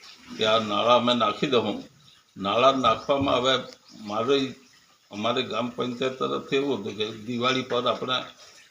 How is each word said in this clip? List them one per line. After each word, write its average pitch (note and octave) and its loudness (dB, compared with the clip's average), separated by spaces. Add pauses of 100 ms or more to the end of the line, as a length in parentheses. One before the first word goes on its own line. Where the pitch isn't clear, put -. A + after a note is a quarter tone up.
(380)
કે A2 0
આ A2 4
નાળા G#2+ 4
અમે A#2+ 4
નાખી A#2 0
દઉં. A2 0 (540)
નાળા A2 4
નાખવામાં C3+ 2
હવે C3 2 (540)
મારે, A#2 0 (720)
અમારે A#2 -2
ગ્રામ A2+ -4
પંચાયત B2+ -4
તરફથી C#3 -4
એવું C3+ 0
હતું G2+ -8
કે G#2+ -4 (200)
દિવાળી B2 -2
પર B2 -2
આપણે B2 -2 (540)